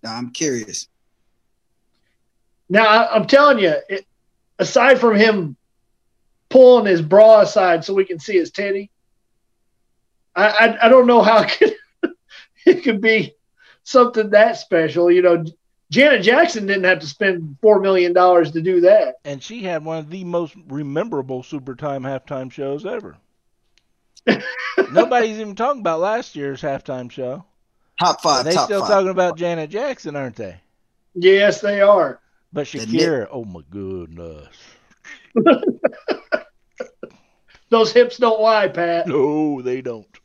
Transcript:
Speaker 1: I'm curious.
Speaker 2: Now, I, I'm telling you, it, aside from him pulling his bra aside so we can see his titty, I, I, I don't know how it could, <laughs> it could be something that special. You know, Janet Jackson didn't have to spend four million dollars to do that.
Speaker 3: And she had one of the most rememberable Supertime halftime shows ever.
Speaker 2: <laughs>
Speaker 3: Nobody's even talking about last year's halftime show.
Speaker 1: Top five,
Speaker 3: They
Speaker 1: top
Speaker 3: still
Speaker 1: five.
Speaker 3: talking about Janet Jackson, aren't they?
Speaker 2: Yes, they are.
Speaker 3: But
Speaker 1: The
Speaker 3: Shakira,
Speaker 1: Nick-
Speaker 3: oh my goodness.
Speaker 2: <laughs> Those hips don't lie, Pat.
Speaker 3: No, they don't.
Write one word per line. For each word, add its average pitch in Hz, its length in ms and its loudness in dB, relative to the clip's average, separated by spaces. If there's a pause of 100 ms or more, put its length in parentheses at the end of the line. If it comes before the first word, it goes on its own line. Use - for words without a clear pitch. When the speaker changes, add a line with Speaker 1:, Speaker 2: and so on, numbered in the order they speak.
(100)
Speaker 1:
I'm 120 200 -12
curious. 117 580 -8 (1800)
Speaker 2:
Now, 214 180 2
I, 220 280 2
I'm 214 120 0
telling 277 320 6
you, 175 160 0 (140)
it, 196 180 -10 (520)
aside 247 400 2
from 226 180 2
him 202 400 0 (920)
pulling 247 380 8
his 175 160 0
bra 208 400 8
aside 180 420 0
so 196 100 -6
we 196 100 0
can 180 140 -10
see 196 180 -4
his 160 140 -2
titty, 202 400 -8 (1400)
I, 202 140 2
I, 214 380 2
I - 20 6
don't 247 180 6
know 240 160 6
how 214 200 4
it - 160 -6
could, - 540 -2 (240)
<laughs> - 300 -6
it 349 160 4
could 226 180 -2
be 220 340 -2 (500)
something 226 460 0
that 208 280 4
special. 170 520 0
You 180 120 4
know, 175 220 2 (460)
Janet 240 320 2
Jackson 240 440 0
didn't 196 180 -4
have 180 160 2
to 156 60 -16
spend 165 560 -6
four 214 180 4
million 185 320 0
dollars 180 400 4
to 165 80 -6
do 175 220 0
that. 185 320 4 (100)
Speaker 3:
And 143 180 -12
she 226 200 -16
had 175 220 -8
one 160 140 -8
of 151 120 -14
the 185 140 -14
most 175 300 -6 (140)
rememberable 139 760 -8
Supertime 139 580 -10
halftime 131 480 -10
shows 139 340 -10
ever. 208 320 -12 (1080)
Speaker 2:
<laughs> 226 100 0 (540)
Speaker 3:
Nobody's 226 480 0
even 214 160 -12
talking 247 260 -4
about 165 200 -4
last 214 340 -6
year's 139 260 -10
halftime 131 500 -10
show. 135 340 -12 (560)
Speaker 1:
Top 175 200 -2
five, 135 240 -2
Speaker 3:
They 156 100 -2
Speaker 1:
top 151 120 0
Speaker 3:
still 202 140 -4
Speaker 1:
five. 196 100 -4
Speaker 3:
talking 196 200 0
about 180 280 -2
Janet 165 320 -6
Jackson, 208 460 -10
aren't 131 200 -10
they? 95 200 -14 (580)
Speaker 2:
Yes, 196 460 2
they 202 200 -4
are. 190 400 2 (320)
Speaker 3:
But 143 140 -6
Speaker 1:
The - 140 -14
Speaker 3:
Shakira, 135 400 -2
Speaker 1:
Nick- 101 120 -8
Speaker 3:
oh 123 120 -12
my 90 160 -18 (100)
goodness. 85 800 -14 (840)
Speaker 2:
<laughs> 226 120 2 (2250)
Those 226 220 2
hips 240 260 2
don't 220 220 0
lie, 214 280 0
Pat. 170 380 -4
Speaker 3:
No, 151 560 -2
they 127 200 -6
don't. 113 240 -12 (180)